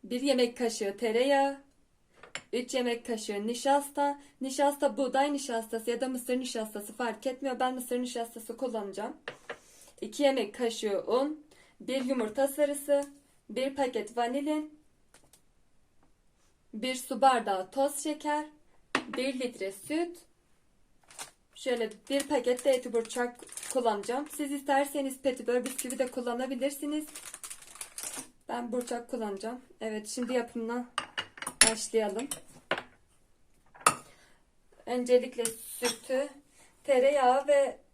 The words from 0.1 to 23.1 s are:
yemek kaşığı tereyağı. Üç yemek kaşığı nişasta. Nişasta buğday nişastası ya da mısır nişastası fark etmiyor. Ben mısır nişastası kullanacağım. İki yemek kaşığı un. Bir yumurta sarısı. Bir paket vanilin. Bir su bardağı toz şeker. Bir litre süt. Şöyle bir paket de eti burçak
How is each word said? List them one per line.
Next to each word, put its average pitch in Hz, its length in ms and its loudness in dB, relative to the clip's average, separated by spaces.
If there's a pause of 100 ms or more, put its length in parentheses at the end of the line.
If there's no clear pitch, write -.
yemek 254 360 4
kaşığı 220 400 -2
tereyağı. 277 640 4 (920)
Üç 247 220 -4
yemek 240 320 0
kaşığı 214 400 -4
nişasta. 285 760 2 (200)
Nişasta 269 560 2
buğday 269 360 2
nişastası 226 580 -4
ya 233 100 0
da 254 80 0
mısır 247 300 -2
nişastası 220 540 -6
fark 220 340 -4
etmiyor. 254 340 -2
Ben 254 140 2
mısır 254 280 -2
nişastası 233 540 -6
kullanacağım. 214 600 -4 (840)
İki 214 220 -4
yemek 262 320 4
kaşığı 220 520 0
un. 277 400 0 (340)
Bir 254 240 -2
yumurta 254 440 2
sarısı. 285 560 2 (460)
Bir 262 260 -2
paket 240 400 -2
vanilin. 285 600 0 (2000)
Bir 254 200 -2
su 247 260 -4
bardağı 214 500 4
toz 277 320 0
şeker. 302 440 -2 (680)
Bir 254 240 -2
litre 196 320 -6
süt. 339 460 -4 (1400)
Şöyle 233 360 -2 (200)
bir 277 180 0
paket 247 360 2
de 277 60 6
eti 247 220 0
burçak 240 480 -2 (320)